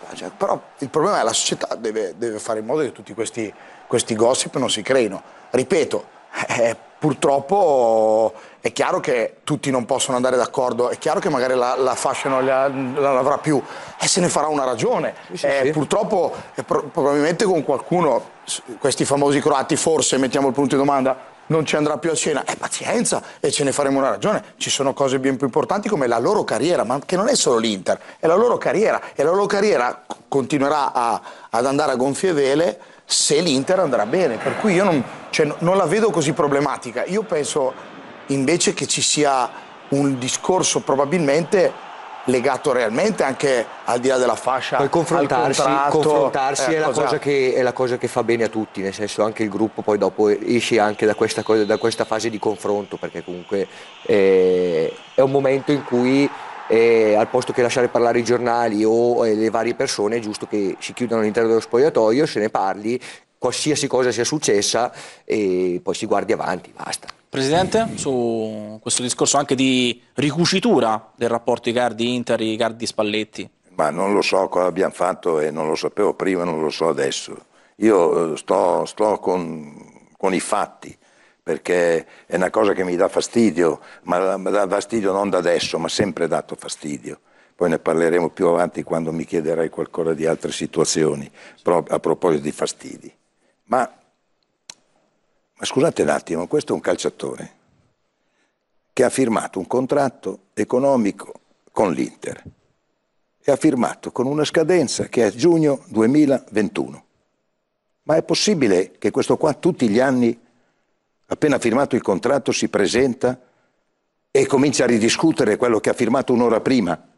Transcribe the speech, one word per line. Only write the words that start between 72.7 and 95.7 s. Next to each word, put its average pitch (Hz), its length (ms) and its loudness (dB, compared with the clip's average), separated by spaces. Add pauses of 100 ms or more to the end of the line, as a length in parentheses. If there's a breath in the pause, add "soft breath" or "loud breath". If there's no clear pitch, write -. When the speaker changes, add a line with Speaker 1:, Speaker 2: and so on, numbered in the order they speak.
Speaker 4:
Ma 78 140 0
non 92 240 -2
lo 95 80 4
so 92 280 2
cosa 90 180 2
abbiamo 87 260 0
fatto 87 460 -2
e 76 100 0
non 78 160 -6
lo 80 100 0
sapevo 82 380 0
prima, 90 300 -2
non 80 180 -4
lo 78 80 0
so 80 200 -2
adesso. 69 460 -4 (420 soft breath)
Io, 85 560 4
eh, 73 40 -8
sto, 87 480 2
sto 104 320 0
con, 80 1000 -6
con 95 160 0
i 87 80 2
fatti, - 540 -6 (460 soft breath)
perché 85 640 0 (220 loud breath)
è - 80 -6
una 90 140 0
cosa 104 240 2
che 90 100 -2
mi 90 140 -2
dà 92 100 4
fastidio, 87 720 2 (240 loud breath)
ma 95 340 -2
mi 95 140 -4
dà 98 160 2
fastidio 98 460 -2
non 98 160 0
da 92 80 0
adesso, 85 420 0
ma 80 80 -4
sempre 85 400 -2
dato 78 280 -4
fastidio. 73 640 -10 (380 soft breath)
Poi 87 140 0
ne 80 100 0
parleremo 82 500 0
più 87 200 0
avanti 85 340 0
quando 82 300 -4
mi 80 120 -6
chiederai 80 440 -2
qualcosa 82 440 -4
di 78 140 -2
altre 80 240 -2
situazioni, 76 800 -2 (320 loud breath)
pro-, 85 240 2
a 80 120 -2
proposito 80 440 0
di 73 80 -4
fastidi. - 640 -10 (560)
Ma, 123 180 0 (1600)
ma - 120 -12
scusate 151 360 0